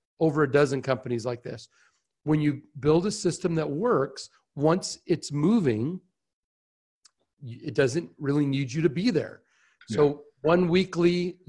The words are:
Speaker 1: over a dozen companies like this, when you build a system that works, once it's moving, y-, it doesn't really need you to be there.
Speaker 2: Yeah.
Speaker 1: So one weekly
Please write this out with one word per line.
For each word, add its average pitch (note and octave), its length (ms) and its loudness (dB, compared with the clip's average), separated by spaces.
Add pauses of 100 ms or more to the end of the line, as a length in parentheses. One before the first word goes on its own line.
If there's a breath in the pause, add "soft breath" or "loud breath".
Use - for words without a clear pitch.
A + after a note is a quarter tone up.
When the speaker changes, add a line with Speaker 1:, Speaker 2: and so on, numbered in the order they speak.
(200)
Speaker 1:
over D#3 220 2
a C#3 80 2
dozen C#3 320 2
companies B2 420 -4
like A#2+ 180 -6
this, A#2 260 -14 (560)
when D3+ 160 2
you D3 220 -2 (180)
build D#3 260 2
a G#3 40 -2
system F3 440 -4
that D#3 140 -2
works, D3+ 600 -2 (260)
once D#3 520 0
it's - 260 -4
moving, D3+ 680 0 (1400)
y-, A#2 200 -14
it C#3 120 -10
doesn't C#3+ 440 0
really D3 280 0
need C3+ 260 -2
you D#3 100 -2
to E3 80 4
be F3+ 200 -2
there. D3 320 -4 (460 soft breath)
Speaker 2:
Yeah. - 80 -4
Speaker 1:
So C#3+ 260 2 (200)
one F3 260 4
weekly F3 720 0 (100)